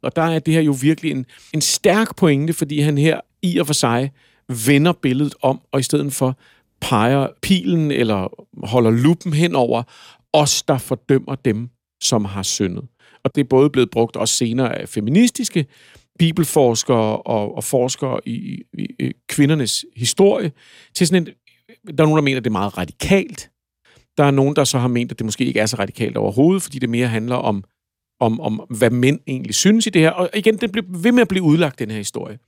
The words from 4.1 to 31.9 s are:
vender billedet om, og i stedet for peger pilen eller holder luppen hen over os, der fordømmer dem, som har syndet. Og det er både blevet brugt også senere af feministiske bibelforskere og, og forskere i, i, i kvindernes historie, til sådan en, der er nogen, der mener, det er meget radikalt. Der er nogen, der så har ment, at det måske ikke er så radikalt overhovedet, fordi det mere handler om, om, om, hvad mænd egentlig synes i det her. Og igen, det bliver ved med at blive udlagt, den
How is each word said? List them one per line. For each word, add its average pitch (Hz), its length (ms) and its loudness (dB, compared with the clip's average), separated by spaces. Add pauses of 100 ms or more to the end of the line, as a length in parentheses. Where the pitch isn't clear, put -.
vender 143 260 4
billedet 139 500 -2
om, 135 180 0 (120)
og 135 80 0
i - 20 -2
stedet 143 300 -2
for 131 260 -2 (420)
peger 127 480 2 (140)
pilen 180 480 0
eller 107 380 0 (380)
holder 113 240 2
luppen 151 420 2
hen 160 220 2
over 120 280 0 (500)
os, 147 300 2
der 139 160 0
fordømmer 135 560 -2
dem, 120 340 -4 (340)
som 110 220 0
har 98 180 -8
syndet. 92 420 -4 (400)
Og 135 100 -2
det 147 60 0
er 131 80 0
både 135 220 6
blevet 127 200 2
brugt 117 260 0
også 113 180 -2
senere 120 440 -2
af - 100 -12
feministiske 170 760 0 (520)
bibelforskere 127 1040 2
og, 104 340 -4
og 120 80 -8
forskere 127 640 -2
i, - 360 -10 (160)
i, - 80 -6 (120)
i 64 140 -4 (160)
kvindernes 143 560 0 (120)
historie, 170 560 0 (420)
til 175 120 2
sådan 175 160 2
en, - 100 -10 (680)
der 160 60 4
er 151 40 4
nogen, 156 80 4
der 156 60 2
mener, 135 180 0
det 110 60 -6
er 113 60 -2
meget 98 260 -4
radikalt. - 720 -2 (680)
Der 147 80 4
er 143 60 4
nogen, 139 260 2
der 147 80 2
så 131 140 0
har 123 100 0
ment, 120 240 -2
at - 60 -14
det 113 60 -6
måske 110 200 -4
ikke 127 160 -2
er 107 60 0
så - 100 -4
radikalt 101 400 -6
overhovedet, 131 460 2
fordi 139 160 -12
det 123 120 -4
mere 120 180 0
handler 113 280 -4
om, 101 280 -4 (560)
om, 113 200 0
om, 110 200 -4 (100)
hvad 117 200 2
mænd 127 360 2
egentlig 127 280 -8
synes 220 320 2
i 214 40 -4
det 175 120 2
her. 160 80 4
Og 175 240 -4
igen, 214 220 2
det 202 160 -4
bliver 208 160 -4
ved 185 240 0
med 247 100 6
at - 60 2
blive 185 140 -2
udlagt, 156 360 2
den 107 120 -6